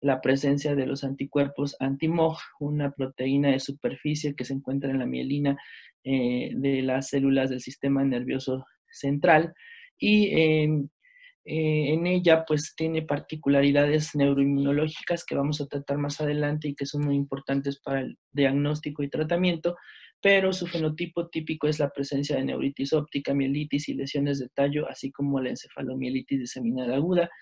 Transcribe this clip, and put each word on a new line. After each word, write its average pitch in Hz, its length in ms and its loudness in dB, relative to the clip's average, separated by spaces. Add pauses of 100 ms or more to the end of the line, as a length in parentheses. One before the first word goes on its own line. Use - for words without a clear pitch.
la 131 200 0
presencia 143 540 2
de 135 100 0
los 139 180 -4
anticuerpos 143 760 -2
anti-M 156 420 0
O 160 140 2
G, - 40 -12 (200)
una 147 320 -2
proteína 135 580 0
de 135 100 4
superficie 147 760 -4
que 123 100 -6
se - 80 -6
encuentra 139 380 -4
en 135 80 0
la 127 80 -2
mielina, 139 500 -2 (460)
eh, 127 500 0
de 135 300 0
las 131 240 0
células 135 420 2
del 127 120 -6
sistema 139 420 -2
nervioso 131 600 -2 (260)
central. 156 640 2 (440)
Y, 208 300 4
eh, 156 420 4 (800)
eh, 151 460 0
en 165 120 0
ella, 175 400 4
pues, 151 300 -2
tiene 160 260 -2
particularidades 143 1120 2
neuroinmunológicas 143 1120 0
que - 100 -8
vamos 147 260 0
a 143 40 -6
tratar 143 320 -4
más 147 240 -4
adelante 147 460 0
y 143 80 -4
que 139 100 -6
son 147 180 -2
muy 143 120 2
importantes 139 640 -2
para 135 220 -2
el - 160 -8 (140)
diagnóstico 143 680 0
y 143 80 -4
tratamiento, 170 680 0 (460)
pero 190 320 4
su 185 120 -4
fenotipo 165 640 -4
típico 160 380 -4
es 151 120 0
la 147 100 0
presencia 139 460 -2
de 135 100 0
neuritis 135 480 -2
óptica, 143 400 -2
mielitis 143 560 0
y 143 40 -4
lesiones 139 460 -2
de 123 100 -8
tallo, 143 400 0
así 135 220 -8
como 139 280 -2
la 127 100 -2
encefalomielitis 131 920 -4
diseminada 123 560 -2
aguda, 170 340 2 (120)